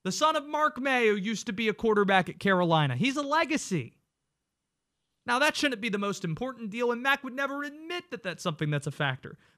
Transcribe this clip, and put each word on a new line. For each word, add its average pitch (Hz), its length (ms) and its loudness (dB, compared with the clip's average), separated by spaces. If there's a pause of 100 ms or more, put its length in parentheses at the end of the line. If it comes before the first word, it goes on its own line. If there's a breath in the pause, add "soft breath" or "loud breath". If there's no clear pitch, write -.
the 185 80 -4
son 311 240 2
of 294 120 -2
Mark 302 320 0
Maye, 254 280 2
who 208 80 4
used 208 320 -4
to 226 60 -4
be 220 140 -2
a 208 60 0
quarterback 202 560 4
at - 100 -14
Carolina. 165 560 4
He's 254 220 0
a 294 40 -2
legacy. 277 760 -2 (1300)
Now, 240 140 2
that 294 160 4
shouldn't 254 260 0
be 233 80 -2
the 202 80 -2
most 202 260 -2
important 226 460 -6
deal, 240 220 -2
and 233 100 -2
Mac 277 220 0
would 254 100 -10
never 277 300 -4
admit 320 480 -10
that 240 120 -10
that's 175 200 -8
something 156 260 -2
that's 147 180 -2
a 147 40 -6
factor. - 460 -4 (200 soft breath)